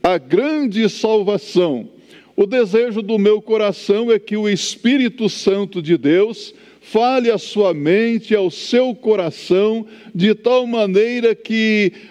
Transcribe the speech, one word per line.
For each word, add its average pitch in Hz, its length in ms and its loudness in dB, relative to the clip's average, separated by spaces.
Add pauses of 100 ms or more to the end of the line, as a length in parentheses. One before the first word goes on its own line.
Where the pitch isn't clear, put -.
A 180 160 2
grande 220 720 0
salvação." 185 1000 -2 (480)
O 196 100 2
desejo 226 560 0
do 214 160 -2
meu 208 240 2
coração 214 720 0
é 220 80 4
que 214 160 -6
o 214 120 -2
Espírito 226 800 0
Santo 196 540 -4
de 156 160 2
Deus 175 560 0 (320)
fale 240 440 0
à 214 80 2
sua 202 340 0
mente 214 640 0
e - 20 4
ao 190 140 0
seu 247 440 0
coração, 208 920 -2 (280)
de 196 200 2
tal 247 320 0
maneira 233 680 0
que, 214 580 0 (180)